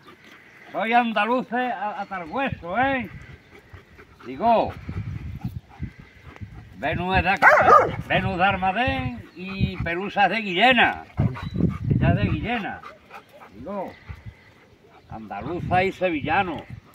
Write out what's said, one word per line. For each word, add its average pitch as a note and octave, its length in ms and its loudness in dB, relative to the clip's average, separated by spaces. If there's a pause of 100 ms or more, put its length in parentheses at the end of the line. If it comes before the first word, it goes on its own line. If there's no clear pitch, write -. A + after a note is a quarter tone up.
(720)
Soy G#3+ 220 -2
andaluces A#3+ 800 2
a, F#3+ 260 -6
hasta G3 220 -8
el D#3+ 80 -10
hueso, G#3+ 500 -4
¿eh? C4 300 0 (1160)
Digo, D#3 460 2 (2000)
Venus E3+ 400 0
es F3 80 4
de F3+ 60 2
aquí, - 140 2 (600)
Venus F#3+ 300 0
de E3+ 80 2
Armadén A3+ 880 -2
y F#3+ 480 -2
Pelusa F3+ 440 0
es - 40 4
de G#3+ 60 -2
Guillena. G3 680 2 (920)
Ella - 140 4
es - 40 4
de D#4 140 0
Guillena. F#3 500 -4 (760)
Digo, F#3 360 -10 (1160)
andaluza A2+ 720 -2
y F#3+ 80 0
sevillano. E3+ 720 -2 (320)